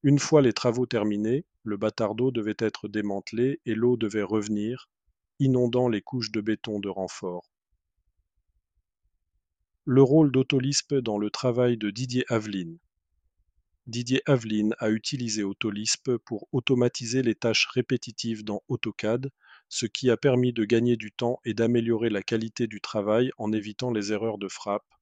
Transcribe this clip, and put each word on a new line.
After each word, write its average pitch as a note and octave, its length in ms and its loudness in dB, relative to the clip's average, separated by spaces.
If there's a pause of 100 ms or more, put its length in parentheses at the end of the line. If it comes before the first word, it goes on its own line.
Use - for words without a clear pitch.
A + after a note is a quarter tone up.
Une C#3+ 160 6
fois D3 240 6
les A#2 100 6
travaux B2 320 0
terminés, G#2+ 600 -2 (180)
le G#2 140 -4
bâtard G#2+ 360 -2
d'eau B2+ 160 0
devait A2 280 -4
être A2 280 -2
démantelé G#2 760 -2
et A2+ 100 -2
l'eau A#2+ 220 4
devait G#2+ 260 -2
revenir, G#2+ 680 -4 (480)
inondant B2+ 500 2
les G#2+ 140 0
couches A2+ 300 -8
de A2 80 -2
béton G#2 400 -4
de G2 80 -6
renfort. F#2 640 -8 (2250)
Le C3+ 180 8
rôle C#3+ 300 6
d'Autolisp C3+ 640 0
dans A2+ 240 -2
le G#2 120 -2
travail B2 460 0
de G#2+ 140 -2
Didier B2 380 -4
Aveline. G2+ 500 -4 (1080)
Didier B2 400 -2
Aveline A2 520 2
a A2 120 0
utilisé A2 540 -2
Autolisp G#2 800 -4
pour - 260 -10
automatiser B2 720 0
les A#2 140 0
tâches - 320 0
répétitives A#2 760 -4
dans G#2 240 -6
AutoCAD, B2 640 -4 (380)
ce - 180 -6
qui B2 240 0
a A2+ 60 6
permis B2+ 360 4
de A#2 120 0
gagner A#2+ 320 4
du G#2+ 160 -12
temps B2 320 -4
et A2+ 100 -4
d'améliorer A#2 560 2
la G2 120 0
qualité A2+ 440 -2
du G#2 140 -12
travail G#2+ 580 0
en G#2+ 140 -4
évitant A2 400 -4
les G#2+ 200 -2
erreurs G#2+ 260 -4
de G2 100 -8
frappe. - 380 -6 (160)